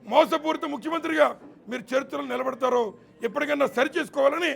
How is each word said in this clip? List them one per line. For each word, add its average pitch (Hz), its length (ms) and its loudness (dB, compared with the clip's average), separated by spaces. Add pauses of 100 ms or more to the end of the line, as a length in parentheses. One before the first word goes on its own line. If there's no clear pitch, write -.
మోసపూరిత 311 600 2
ముఖ్యమంత్రిగా 311 760 0 (280)
మీరు 247 280 -6
చరిత్రలో 277 280 -4
నిలబడతారు. 247 680 -2 (280)
ఎప్పటికైనా 285 440 0
సరి 285 320 0
చేసుకోవాలని 285 580 2